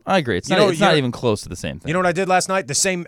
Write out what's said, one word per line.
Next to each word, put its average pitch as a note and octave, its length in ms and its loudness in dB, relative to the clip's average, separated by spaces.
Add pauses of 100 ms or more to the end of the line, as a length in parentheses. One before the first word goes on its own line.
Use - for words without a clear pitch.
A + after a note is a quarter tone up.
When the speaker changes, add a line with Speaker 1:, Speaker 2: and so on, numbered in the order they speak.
Speaker 1:
I F#3+ 120 2
agree. A#2 200 0
It's - 100 -6
Speaker 2:
You C#4 80 2
Speaker 1:
not, - 60 6
Speaker 2:
know, G3+ 80 6
Speaker 1:
it's D#3+ 100 -2
Speaker 2:
you G#3 60 4
Speaker 1:
not F3 60 4
Speaker 2:
know, D#3 60 4
Speaker 1:
even B2+ 140 0
close G#2+ 300 0
to - 60 -14
the F2+ 80 -12
same C#2+ 220 -8
thing. - 100 -12
Speaker 2:
you D#3 40 -4
know F3+ 80 -2
what F3+ 60 0
I F3 60 2
did F#3 160 -2
last F#3 200 2
night? F#3+ 180 -2
The C#3 80 -6
same F3+ 340 -2